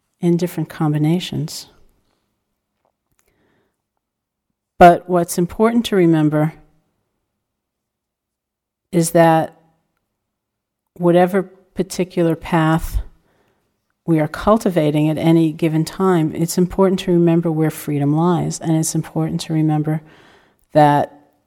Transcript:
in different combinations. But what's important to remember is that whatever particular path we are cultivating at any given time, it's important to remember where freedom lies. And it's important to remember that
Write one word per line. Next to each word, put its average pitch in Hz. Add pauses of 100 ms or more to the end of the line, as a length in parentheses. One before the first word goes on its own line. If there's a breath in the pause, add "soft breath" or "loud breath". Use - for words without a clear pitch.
(200)
in 175
different 165
combinations. 151 (3000)
But 175
what's 175
important 220
to 208
remember 156 (2500)
is 165
that 165 (1400)
whatever 180
particular 180
path 160 (1040)
we 165
are 151
cultivating 156
at 156
any 165
given 160
time, 175
it's -
important 185
to -
remember 170
where 156
freedom 143
lies. 160
And 165
it's 160
important 160
to -
remember 156 (720 soft breath)
that 147 (340)